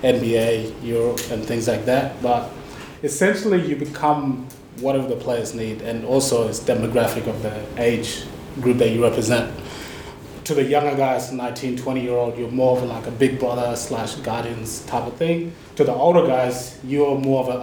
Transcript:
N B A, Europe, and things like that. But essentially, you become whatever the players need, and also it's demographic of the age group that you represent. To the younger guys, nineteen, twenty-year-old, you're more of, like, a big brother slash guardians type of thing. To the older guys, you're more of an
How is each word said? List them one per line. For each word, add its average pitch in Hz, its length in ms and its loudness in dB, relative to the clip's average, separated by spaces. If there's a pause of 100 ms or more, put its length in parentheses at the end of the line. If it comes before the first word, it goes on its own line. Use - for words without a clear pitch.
N 120 180 4
B 113 180 2
A, 113 340 2 (100)
Europe, 117 380 0 (120)
and 110 140 -4
things 117 220 -2
like 104 180 0
that. 135 380 2
But 120 260 2 (540)
essentially, 196 580 2
you 147 140 -2
become 139 720 0 (320)
whatever 131 280 0
the 117 100 -2
players 120 360 -2
need, 110 300 -4
and 113 220 -6
also 120 420 2
it's 110 120 -4
demographic 113 680 2
of 107 160 -4
the 107 100 -4 (240)
age 117 460 0 (380)
group 123 180 4
that 113 100 4
you 113 140 2
represent. 117 480 2 (920)
To 156 100 -2
the 139 80 4
younger 143 320 2
guys, 131 360 0
nineteen, 123 460 -4
twenty-year-old, 123 580 0
you're 117 140 -4
more 127 280 4
of, 123 60 0
like, 117 220 -6
a 120 60 -6
big 127 260 2
brother 120 380 0
slash 113 400 -6
guardians 117 720 -6
type 123 180 -2
of 120 80 -8
thing. 170 380 0 (240)
To 151 80 4
the 123 100 4
older 165 320 6
guys, 127 580 0
you're 139 360 2
more 135 240 2
of 127 100 -2
an 123 100 -4